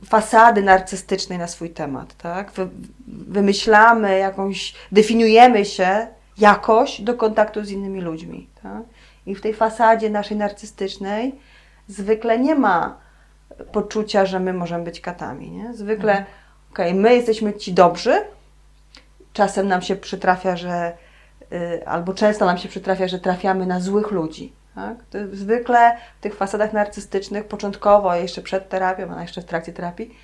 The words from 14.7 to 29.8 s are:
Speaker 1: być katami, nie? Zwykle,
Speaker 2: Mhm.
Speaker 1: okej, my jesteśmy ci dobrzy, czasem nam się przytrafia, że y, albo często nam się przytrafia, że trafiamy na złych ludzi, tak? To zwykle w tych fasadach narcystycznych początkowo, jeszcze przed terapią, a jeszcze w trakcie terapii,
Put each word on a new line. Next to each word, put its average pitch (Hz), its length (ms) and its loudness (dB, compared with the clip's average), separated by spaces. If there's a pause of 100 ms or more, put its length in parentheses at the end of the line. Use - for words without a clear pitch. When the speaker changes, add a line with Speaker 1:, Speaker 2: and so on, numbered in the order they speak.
Speaker 1:
być 170 160 -12
katami, 160 500 -12
nie? 208 240 -12
Zwykle, 208 380 -2
Speaker 2:
Mhm. 196 140 -2 (460)
Speaker 1:
okej, 180 220 -2
my 214 200 6
jesteśmy 220 400 0
ci 202 180 -10
dobrzy, 190 520 4 (1080)
czasem 196 360 0
nam 180 140 0
się 185 140 -4
przytrafia, 185 600 -2
że 175 360 -6 (640)
y, 170 320 -8
albo 175 280 -4
często 208 320 0
nam 175 120 0
się - 100 -12
przytrafia, 185 400 -4
że 180 100 -6
trafiamy 185 480 -2
na 180 140 -2
złych 202 300 -2
ludzi, 165 420 -6 (220)
tak? 208 220 -12 (140)
To 190 80 -10 (140)
zwykle 233 640 2 (220)
w - 40 -20
tych 202 120 -8
fasadach 208 380 -4
narcystycznych 208 720 -6
początkowo, 202 680 2
jeszcze 175 280 -6
przed 190 260 -6
terapią, 185 480 -4
a 165 60 -12
jeszcze 175 200 -14
w - 20 -14
trakcie 170 280 -8
terapii, 180 520 -12